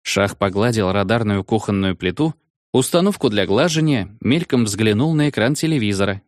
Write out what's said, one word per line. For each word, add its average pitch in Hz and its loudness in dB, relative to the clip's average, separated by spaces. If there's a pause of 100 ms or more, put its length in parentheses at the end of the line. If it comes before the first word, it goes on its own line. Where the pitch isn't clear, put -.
Шах - -2
погладил 101 0
радарную 101 0
кухонную 98 -2
плиту, 147 -2 (400)
установку 170 2
для 101 0
глажения, 139 0
мельком 127 0
взглянул 110 0
на 147 2
экран 117 0
телевизора, 101 -2